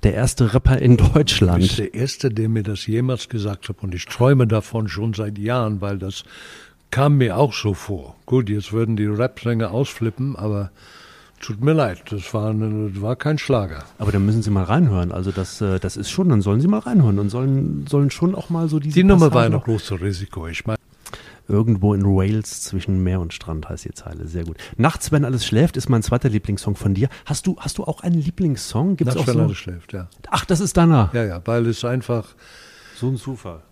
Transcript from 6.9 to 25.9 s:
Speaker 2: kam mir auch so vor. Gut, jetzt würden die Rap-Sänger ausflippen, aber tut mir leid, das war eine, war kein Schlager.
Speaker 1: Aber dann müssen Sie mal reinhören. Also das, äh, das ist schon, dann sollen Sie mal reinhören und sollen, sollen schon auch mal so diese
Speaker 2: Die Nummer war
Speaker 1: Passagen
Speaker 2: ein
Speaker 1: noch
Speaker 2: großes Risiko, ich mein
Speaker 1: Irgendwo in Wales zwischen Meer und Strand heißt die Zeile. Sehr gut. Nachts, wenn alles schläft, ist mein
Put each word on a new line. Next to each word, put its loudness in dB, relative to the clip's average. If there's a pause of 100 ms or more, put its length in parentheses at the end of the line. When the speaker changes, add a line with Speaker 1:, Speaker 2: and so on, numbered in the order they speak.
Speaker 2:
kam 4
mir 2
auch 2
so -2
vor. -10
Gut, 0
jetzt -4
würden 0
die -2
Rap-Sänger -2
ausflippen, -4
aber -4 (680)
tut -10
mir 2
leid, 0
das -8
war -2
eine, -4
war -2
kein -2
Schlager. -2 (140)
Speaker 1:
Aber 0
dann 2
müssen 2
Sie 0
mal 2
reinhören. 2
Also -4
das, -6
äh, 0
das -6
ist -8
schon, 2
dann 6
sollen 2
Sie 2
mal 2
reinhören 4
und 0
sollen, -2
sollen 2
schon -2
auch -8
mal -2
so 0
diese -4
Speaker 2:
Die 6
Nummer 8
war 8
Speaker 1:
Passagen 4
Speaker 2:
ein 2
Speaker 1:
noch -4
Speaker 2:
großes -2
Risiko, -6
ich -10
mein -2 (680)
Speaker 1:
Irgendwo 2
in 2
Wales 2
zwischen -2
Meer 0
und -6
Strand -10
heißt -10
die -10
Zeile. -14
Sehr -6
gut. -10 (180)
Nachts, 0
wenn 2
alles -2
schläft, 2
ist -6
mein 4